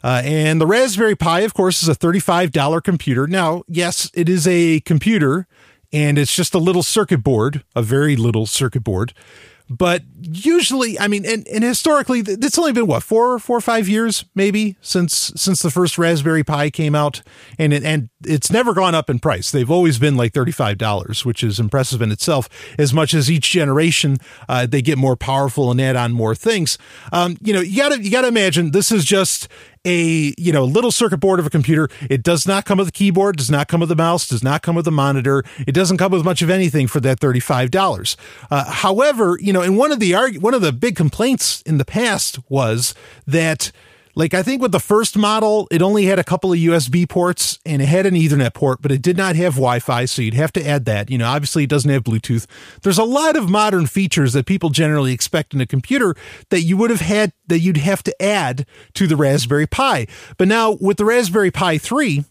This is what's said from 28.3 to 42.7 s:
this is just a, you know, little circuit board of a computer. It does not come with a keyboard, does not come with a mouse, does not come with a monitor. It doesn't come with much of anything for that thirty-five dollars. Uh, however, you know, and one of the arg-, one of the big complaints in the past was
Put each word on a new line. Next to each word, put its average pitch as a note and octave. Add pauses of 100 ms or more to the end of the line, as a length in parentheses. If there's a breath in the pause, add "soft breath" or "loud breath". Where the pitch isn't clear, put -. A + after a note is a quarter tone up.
this G3
is G3+
just - (360 loud breath)
a, E3
you E3+
know, C#3
little A3
circuit G3+
board F#3
of D#3
a D3
computer. D3+ (220 loud breath)
It C3+
does E3+
not G3
come G3
with F#3
a -
keyboard, G3
does B2+
not C#3+
come E3+
with E3
a E3
mouse, E3
does A#2
not C#3+
come E3+
with E3
a E3
monitor. C#3 (220 loud breath)
It D3
doesn't F3+
come F#3
with E3+
much F3+
of E3
anything D#3
for D3
that C3
thirty-five B2+
dollars. F3+ (320 loud breath)
Uh, C#3+
however, G#3
you G3
know, F#3
and F#3+
one C#4
of C4
the F3+
arg-, G#3+
one A3+
of A#3+
the D3+
big F3
complaints A3
in D#3
the C3+
past G#3+ (120)
was B2 (320 loud breath)